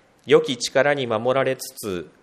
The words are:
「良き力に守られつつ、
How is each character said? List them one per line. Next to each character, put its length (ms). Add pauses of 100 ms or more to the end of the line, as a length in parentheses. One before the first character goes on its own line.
(260)
「良 160
き 160
力 380
に 100
守 300
ら 80
れ 120
つ 200
つ、 340 (140)